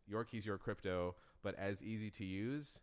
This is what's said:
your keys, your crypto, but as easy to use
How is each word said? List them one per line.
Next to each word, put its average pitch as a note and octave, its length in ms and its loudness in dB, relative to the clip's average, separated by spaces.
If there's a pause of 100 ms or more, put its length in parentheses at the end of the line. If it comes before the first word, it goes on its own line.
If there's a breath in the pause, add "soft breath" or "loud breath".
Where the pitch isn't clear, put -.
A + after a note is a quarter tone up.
your A2 180 0
keys, G#2+ 200 -4
your G2+ 140 2
crypto, F2+ 560 2 (260 soft breath)
but G2 140 0
as G2 260 0
easy G#2+ 300 -2
to G2+ 140 -6
use A#2+ 560 -2